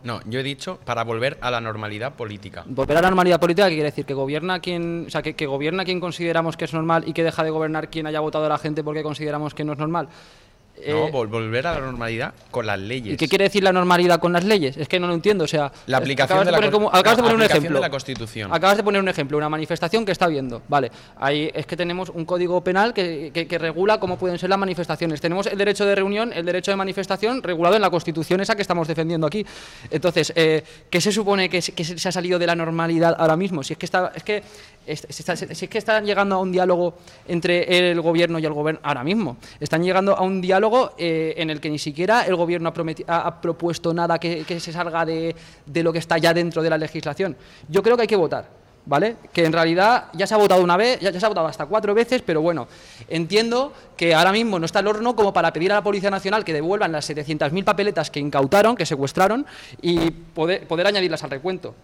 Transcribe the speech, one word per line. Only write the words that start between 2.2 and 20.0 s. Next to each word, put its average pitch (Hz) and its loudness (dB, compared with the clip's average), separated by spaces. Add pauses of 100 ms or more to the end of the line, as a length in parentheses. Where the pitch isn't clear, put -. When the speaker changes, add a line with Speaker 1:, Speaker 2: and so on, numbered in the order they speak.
Speaker 2:
Volver 135 0
a 170 4
la 185 4
normalidad 180 4
política, 175 2
¿qué 165 -2
quiere 147 -2
decir? 143 -8
Que 139 -6
gobierna 151 -4
quien, 170 -6
o 143 -14
sea, 156 -4
que, 156 -6
que 156 -4
gobierna 151 -4
quien 180 -4
consideramos 165 -2
que 165 -6
es - -8
normal 165 0
y 165 -8
que 165 0
deja 160 0
de 160 -2
gobernar 156 -4
quien 156 -6
haya 151 -2
votado 156 -2
a - 0
la 151 0
gente 151 -4
porque 151 -6
consideramos 147 -6
que 151 -8
no 147 -4
es 135 -8
normal. 156 -2
Speaker 1:
No, - -6
Speaker 2:
Eh, 156 -4
Speaker 1:
vol-, 120 -2
volver 113 -2
a 170 -2
la 147 -6
normalidad 120 -6 (160)
con 120 -4
las 101 -2
leyes. 110 -6
Speaker 2:
¿Y 131 -6
qué 156 0
quiere 190 4
decir 196 2
la 190 6
normalidad 180 6
con 175 2
las 175 2
leyes? 175 2
Es 147 -6
que 185 0
no 180 -2
lo 175 0
entiendo, 185 2
o 147 0
sea, 147 0 (140)
Speaker 1:
La 131 0
aplicación 135 2
Speaker 2:
acabas 196 4
Speaker 1:
de - 2
Speaker 2:
de 175 2
Speaker 1:
la 165 6
Speaker 2:
poner - 4
Speaker 1:
con-, 208 4
Speaker 2:
como, 185 2
acabas 202 6
de 247 2
Speaker 1:
la 233 4
Speaker 2:
poner 226 6
un 226 4
Speaker 1:
aplicación 165 4
Speaker 2:
ejemplo. 151 0
Speaker 1:
de - 0
la 175 0
Constitución. 117 -6
Speaker 2:
Acabas 185 4
de 214 0
poner 202 2
un 190 0
ejemplo, 151 -2
una 151 0
manifestación 165 -2